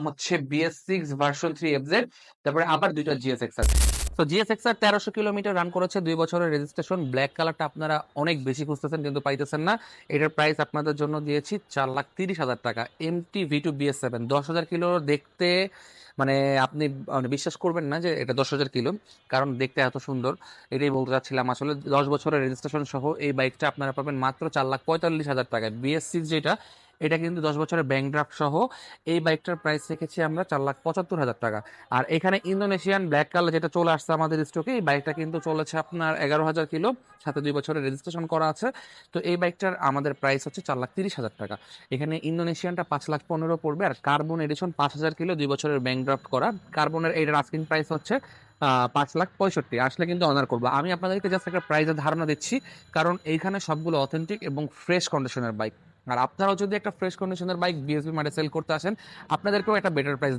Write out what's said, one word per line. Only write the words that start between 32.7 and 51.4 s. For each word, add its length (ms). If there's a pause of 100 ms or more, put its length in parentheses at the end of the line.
ব্ল্যাক 220
কালার 220
যেটা 220
চলে 180
আসছে 220
আমাদের 200 (120)
স্টকে, 280
এই 120
বাইকটা 300
কিন্তু 180 (100)
চলেছে 360
আপনার 300 (120)
এগারো 240
হাজার 220
কিলো, 180 (340)
সাথে 220
দুই 120
বছরের 300
রেজিস্ট্রেশন 360 (100)
করা 200
আছে। 140 (460)
তো 40 (120)
এই 120
বাইকটার 320 (160)
আমাদের 320
প্রাইস 260
হচ্ছে 200
চার 140
লাখ 160
তিরিশ 220
হাজার 220
টাকা। 140 (400)
এখানে 200 (140)
ইন্দোনেশিয়ানটা 600
পাঁচ 200
লাখ 180
পনেরো 340
পড়বে, 260
আর 60 (120)
কার্বন 380
এডিশন 240 (100)
পাঁচ 180
হাজার 200
কিলো, 220
দুই 140
বছরের 320
ব্যাংক 220
ড্রাফট 260
করা। 140 (300)
কার্বনের 420
এইটার 220
আস্কিং 280
প্রাইস 260
হচ্ছে, 240
আহ, 640 (100)
পাঁচ 140 (100)
লাখ 100 (100)
পঁয়ষট্টি। 360 (120)
আসলে 240
কিন্তু 200
অনার 200
করবো, 140 (140)
আমি 180
আপনাদেরকে 360
just 160